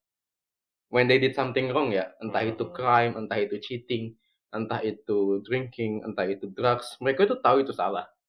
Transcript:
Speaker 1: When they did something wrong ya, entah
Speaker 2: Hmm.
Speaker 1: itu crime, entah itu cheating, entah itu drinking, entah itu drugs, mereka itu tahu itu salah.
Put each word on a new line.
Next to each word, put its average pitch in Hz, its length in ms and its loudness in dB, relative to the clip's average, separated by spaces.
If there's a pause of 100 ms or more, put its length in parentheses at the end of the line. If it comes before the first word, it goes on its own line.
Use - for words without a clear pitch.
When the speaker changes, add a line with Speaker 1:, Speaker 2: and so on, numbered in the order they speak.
(880)
Speaker 1:
When 123 200 4
they 127 120 8
did 131 160 2
something 127 340 -2
wrong 131 220 0
ya, 95 280 -2
entah 107 220 -4
Speaker 2:
Hmm. 113 140 0
Speaker 1:
itu 120 160 -4
crime, 120 460 2
entah 107 200 -6
itu 104 220 -2
cheating, 117 560 -8 (340)
entah 113 320 -4
itu 104 640 -2
drinking, 113 600 -4
entah 104 220 -4
itu 98 220 -4
drugs, 120 520 -2
mereka 135 260 2
itu 226 120 2
tahu 131 240 4
itu 135 120 -2
salah. 95 340 -4 (220)